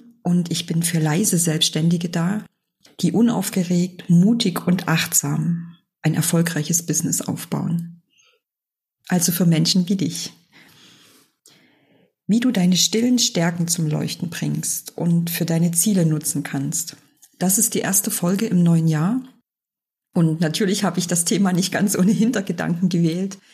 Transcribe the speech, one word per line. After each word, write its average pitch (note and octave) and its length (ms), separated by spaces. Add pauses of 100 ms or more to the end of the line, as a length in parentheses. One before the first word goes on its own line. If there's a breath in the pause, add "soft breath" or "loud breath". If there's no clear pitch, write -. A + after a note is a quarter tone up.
(240)
und F3 280
ich - 140
bin E3 160
für E3 180
leise D#3+ 380
Selbstständige E3 720
da, F3+ 340 (560)
die - 120
unaufgeregt, F3+ 960
mutig F#3 560
und F3+ 220
achtsam D#3+ 920 (240)
ein D#3+ 140
erfolgreiches E3 680
Business - 360
aufbauen. - 800 (1040 soft breath)
Also F3+ 240
für F3+ 140
Menschen E3+ 420
wie G#3 80
dich. - 380 (1900 soft breath)
Wie A3 120
du B3 100
deine F3+ 260
stillen A#3 440
Stärken E3+ 480
zum E3 200
Leuchten - 420
bringst - 680
und E3+ 320
für E3+ 160
deine E3 260
Ziele F3 360
nutzen D3+ 340
kannst. C#3 560 (400)
Das F#3 220
ist - 160
die F#3+ 40
erste - 300
Folge G3 380
im F3 160
neuen E3 240
Jahr. E3+ 340 (920)
Und D#3+ 280
natürlich F#3 420
habe F3 140
ich E3+ 80
das - 200
Thema F#3 280
nicht - 180
ganz - 240
ohne G3 160
Hintergedanken F3 800
gewählt. F3 480 (160 loud breath)